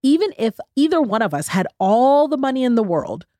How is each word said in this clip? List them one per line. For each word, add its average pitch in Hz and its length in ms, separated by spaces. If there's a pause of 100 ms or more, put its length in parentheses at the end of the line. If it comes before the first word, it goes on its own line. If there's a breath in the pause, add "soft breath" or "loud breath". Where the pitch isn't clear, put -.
Even 320 360
if 220 200 (200)
either 311 240
one 220 200
of 180 120
us 147 160
had 185 180 (100)
all 262 520
the 302 80
money 262 260
in 240 120
the 226 80
world 160 420 (140)